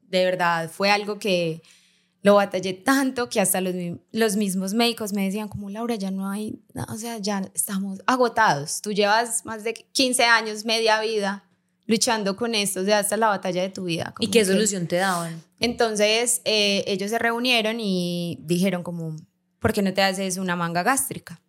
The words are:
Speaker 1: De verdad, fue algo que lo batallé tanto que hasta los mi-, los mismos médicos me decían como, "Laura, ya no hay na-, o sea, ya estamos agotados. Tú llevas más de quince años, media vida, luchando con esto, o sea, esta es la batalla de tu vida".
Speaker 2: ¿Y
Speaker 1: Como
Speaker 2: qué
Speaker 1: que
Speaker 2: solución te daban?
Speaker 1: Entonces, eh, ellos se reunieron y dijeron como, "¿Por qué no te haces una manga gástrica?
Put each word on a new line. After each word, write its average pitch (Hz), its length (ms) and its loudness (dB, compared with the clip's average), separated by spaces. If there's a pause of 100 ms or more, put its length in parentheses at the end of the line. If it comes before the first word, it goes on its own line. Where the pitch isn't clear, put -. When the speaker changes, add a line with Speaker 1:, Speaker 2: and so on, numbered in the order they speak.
Speaker 1:
De 185 240 0
verdad, 170 440 0
fue 196 220 0
algo 208 280 0
que 175 420 0 (600)
lo 202 140 8
batallé 190 380 2
tanto 262 560 0
que 226 100 0
hasta 185 220 2
los 185 120 -2
mi-, 175 240 -6 (140)
los 220 240 2
mismos 190 380 0
médicos 226 400 0
me 202 100 0
decían 202 240 -2
como, 202 220 -10
"Laura, 226 260 -4
ya 190 160 -4
no 190 180 -4
hay 214 300 -6 (140)
na-, - 160 -8
o 226 80 -10
sea, 233 220 -10
ya 196 340 -2
estamos 196 540 -4
agotados. 220 760 2
Tú 208 100 -8
llevas 214 540 0
más 220 180 -10
de 226 100 -4 (200)
quince 247 320 2
años, 220 400 2
media 220 340 2
vida, 208 460 -2 (400)
luchando 214 500 0
con 233 200 -4
esto, 196 260 0
o - 20 -2
sea, 208 160 4
esta 214 160 -2
es 208 40 -2
la 220 100 4
batalla 185 320 -2
de 196 80 -2
tu 190 160 -10
vida". 170 340 -4
Speaker 2:
¿Y 233 60 0
Speaker 1:
Como 196 80 -4
Speaker 2:
qué - 60 8
Speaker 1:
que 196 60 4
Speaker 2:
solución 196 420 2
te 175 100 0
daban? 170 440 -2 (180)
Speaker 1:
Entonces, 226 880 0
eh, 202 420 2
ellos 202 220 -2
se 226 80 -2
reunieron 233 640 0
y 175 640 -2
dijeron 175 420 0
como, 165 320 -8 (440)
"¿Por 220 140 0
qué 208 80 0
no 190 120 0
te 196 80 2
haces 190 360 0
una 180 180 -2
manga 170 280 -2
gástrica? - 640 -2